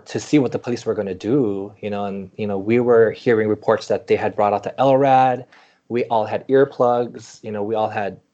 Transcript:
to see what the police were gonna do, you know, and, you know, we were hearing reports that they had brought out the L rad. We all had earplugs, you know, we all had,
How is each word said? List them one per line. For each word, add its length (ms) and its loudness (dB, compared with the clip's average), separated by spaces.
to 120 -8
see 200 2
what 120 0
the 60 -4
police 260 -8
were 120 -2
gonna 180 -4
do, 640 -2
you 120 -8
know, 140 -6
and, 320 -10
you 100 -6
know, 100 -4
we 220 0
were 320 4
hearing 360 0
reports 400 0
that 200 -4
they 80 2
had 200 -2
brought 160 0
out 120 -2
the 160 -6
L 180 4
rad. 480 2
We 160 -2
all 200 0
had 220 -6
earplugs, 960 0
you 80 -10
know, 100 -6
we 140 -4
all 140 0
had, 300 -6